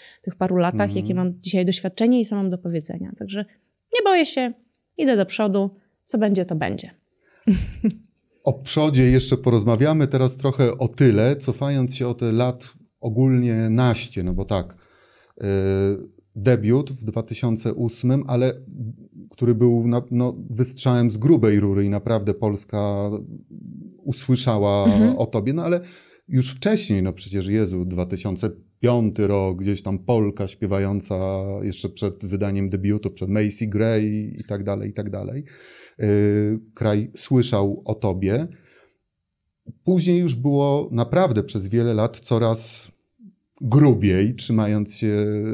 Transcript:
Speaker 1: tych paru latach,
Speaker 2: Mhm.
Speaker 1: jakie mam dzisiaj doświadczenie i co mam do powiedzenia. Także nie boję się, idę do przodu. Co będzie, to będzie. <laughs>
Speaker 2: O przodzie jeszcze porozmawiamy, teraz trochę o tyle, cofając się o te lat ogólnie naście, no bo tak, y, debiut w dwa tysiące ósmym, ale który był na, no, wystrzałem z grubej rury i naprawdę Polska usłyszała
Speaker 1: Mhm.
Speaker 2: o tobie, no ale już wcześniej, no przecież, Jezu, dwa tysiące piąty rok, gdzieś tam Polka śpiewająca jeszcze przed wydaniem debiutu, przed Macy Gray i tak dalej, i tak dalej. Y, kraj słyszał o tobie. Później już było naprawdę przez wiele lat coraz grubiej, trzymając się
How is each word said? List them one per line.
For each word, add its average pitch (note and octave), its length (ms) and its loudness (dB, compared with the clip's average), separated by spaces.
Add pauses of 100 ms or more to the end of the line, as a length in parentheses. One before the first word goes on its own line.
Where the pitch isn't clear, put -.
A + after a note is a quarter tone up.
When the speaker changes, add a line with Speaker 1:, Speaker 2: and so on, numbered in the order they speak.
(220)
Speaker 1:
tych F#3 140 -10
paru F3+ 200 -2
latach, F3 320 0
Speaker 2:
Mhm. G3+ 80 -6
Speaker 1:
jakie G3 180 -4
mam F3+ 260 -4
dzisiaj F#3 240 -2
doświadczenie G#3 560 0
i A3 40 0
co G#3 120 -4
mam G3 140 -2
do F3+ 80 -6
powiedzenia. F3 600 -8
Także G3 260 -8 (500)
nie B4 100 4
boję F4+ 220 4
się, B3+ 260 -2 (440)
idę C4+ 200 2
do F#3+ 100 2
przodu. G3 440 0 (340)
Co - 140 -2
będzie, G3+ 260 2
to F3 120 -4
będzie. G2+ 340 -6 (560)
<laughs> - 600 -2 (400)
Speaker 2:
O B2+ 40 2
przodzie C3+ 580 2
jeszcze B2+ 260 4
porozmawiamy, B2 720 2
teraz C3 300 0
trochę C3+ 420 0
o B2 100 -2
tyle, A#2+ 480 4
cofając C3+ 580 -2
się B2 140 -4
o A#2+ 60 -2
te A#2 180 -2
lat B2 400 -2 (280)
ogólnie A#2+ 680 2
naście, A2+ 520 0
no F2+ 120 -2
bo F#2+ 100 -4
tak, F2+ 300 -4
y, - 680 -20 (920)
debiut A#2+ 560 2
w A#2+ 120 -12
dwa G#2+ 180 -6
tysiące A2+ 520 -4
ósmym, B2+ 520 0
ale B2 340 0 (720)
który A#2+ 240 2
był A#2+ 340 4
na, B2 220 0
no, B2 260 0 (140)
wystrzałem A#2+ 600 0
z G#2 60 -6
grubej G#2+ 440 4
rury G2+ 240 2
i G2+ 40 0
naprawdę G2+ 460 0
Polska G#2 760 -2 (920)
usłyszała A#2+ 800 2
Speaker 1:
Mhm. G#3+ 320 4
Speaker 2:
o - 100 0
tobie, A2+ 260 -2
no E3+ 120 -2
ale F3 160 0 (480)
już B2+ 220 2
wcześniej, G3+ 520 0
no F#2 100 -2
przecież, F#2+ 340 -6
Jezu, F#2+ 380 0
dwa F2+ 220 -4
tysiące F#2+ 440 -4 (300)
piąty A2 460 2
rok, F#2+ 320 0
gdzieś G2 240 -2
tam F#2+ 160 -4
Polka G2+ 500 0
śpiewająca G2 680 -2 (460)
jeszcze G2 260 -6
przed G2+ 380 -6
wydaniem G2 440 -2
debiutu, G2+ 400 -2
przed F#2+ 200 -8
Macy G#2+ 360 0
Gray G#2+ 720 -2
i A2 60 -12
tak G2 200 -6
dalej, G2+ 260 -6
i - 20 -16
tak G#2 180 -8
dalej. G2+ 340 -8 (580)
Y, G#2 560 4 (160)
kraj G#2+ 420 0
słyszał G#2 680 0
o G#2+ 100 -4
tobie. G2 520 -2 (1400)
Później F3+ 340 4
już E3 160 0
było C#3+ 580 0
naprawdę A#2 500 2
przez G2 260 -6
wiele A#2 260 0
lat A2 260 -2
coraz - 720 0 (680)
grubiej, A2 760 4
trzymając G#2+ 600 -2
się G#2+ 220 -2 (380)